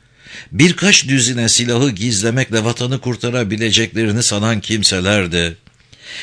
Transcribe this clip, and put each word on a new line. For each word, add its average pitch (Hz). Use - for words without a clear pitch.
Birkaç 165
düzine 120
silahı 120
gizlemekle 113
vatanı 123
kurtarabileceklerini 113
sanan 107
kimselerdi. 92